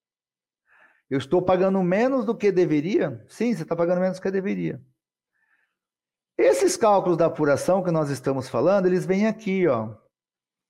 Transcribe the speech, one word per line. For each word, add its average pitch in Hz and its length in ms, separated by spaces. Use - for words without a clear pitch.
"Eu 135 100
estou 175 240
pagando 190 400
menos 226 420
do 220 100
que 208 160
deveria?" 160 800
"Sim, 233 260
você 160 100
tá 165 120
pagando 175 240
menos 185 180
do - 40
que 196 80
deveria." 185 520
Esses - 380
cálculos 190 400
da 165 100
apuração 156 560
que 175 80
nós 156 200
estamos 135 360
falando, 180 380
eles 180 220
vêm 190 200
aqui, 190 400
ó. 113 300